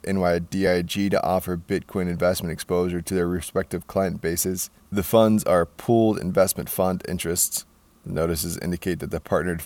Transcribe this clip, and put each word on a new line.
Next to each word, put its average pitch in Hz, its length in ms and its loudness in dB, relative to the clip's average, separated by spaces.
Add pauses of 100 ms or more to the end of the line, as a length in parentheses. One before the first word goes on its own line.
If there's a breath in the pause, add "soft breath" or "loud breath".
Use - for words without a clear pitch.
N 98 140 0
Y 87 180 4
D 95 300 0
I 90 160 4
G 98 260 -2
to 95 140 2
offer 90 340 0
Bitcoin 90 500 -4
investment 87 440 0
exposure 87 500 -2
to 95 140 -4
their 87 120 2
respective 90 600 -4
client 92 340 -2
bases. 87 480 -4 (220 soft breath)
The 98 120 -2
funds 110 420 4
are 87 200 4
pooled 113 540 2
investment 92 500 0
fund 92 380 0
interests. - 580 -4 (400)
The - 80 -8
notices 82 460 -2
indicate 87 400 -4
that - 120 -6
the 82 80 -4
partnered 85 460 -2